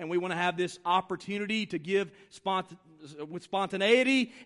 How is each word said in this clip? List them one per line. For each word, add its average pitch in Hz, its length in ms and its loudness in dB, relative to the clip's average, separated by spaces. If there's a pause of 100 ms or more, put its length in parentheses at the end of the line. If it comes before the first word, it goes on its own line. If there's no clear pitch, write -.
And 160 80 -8
we 180 80 -2
want 180 140 0
to 170 80 -2
have 175 180 0
this 175 280 -4
opportunity 196 840 -2
to 170 120 -6
give 180 340 -2 (180)
spont-, 185 460 -4 (520)
with 170 140 -10
spontaneity, 233 880 2 (140)